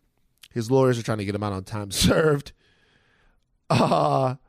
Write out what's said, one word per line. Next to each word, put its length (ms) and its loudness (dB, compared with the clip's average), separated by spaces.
His 180 -6
lawyers 300 4
are 40 -8
trying 160 -4
to 60 -6
get 100 -4
him 80 -4
out 100 -4
on 100 -8
time 280 -10
<laughs> 0 -
served. 600 0
Uh, 680 2